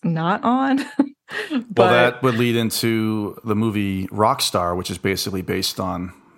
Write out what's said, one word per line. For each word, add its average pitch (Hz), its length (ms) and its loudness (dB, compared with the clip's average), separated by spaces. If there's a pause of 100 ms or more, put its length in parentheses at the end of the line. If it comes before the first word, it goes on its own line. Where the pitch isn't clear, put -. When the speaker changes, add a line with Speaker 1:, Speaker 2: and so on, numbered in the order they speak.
Speaker 1:
not 170 400 -2
on. 269 480 0
<laughs> - 40 -20 (540)
Speaker 2:
Well, 262 200 -2
Speaker 1:
But 120 220 6
Speaker 2:
that 123 320 4
would 123 120 4
lead 117 220 2
into 110 880 0
the 107 100 0
movie 101 520 0
Rockstar, 104 680 0
which 92 160 -6
is 87 60 -8
basically 95 440 -2
based 92 380 -4
on 90 320 -6 (260)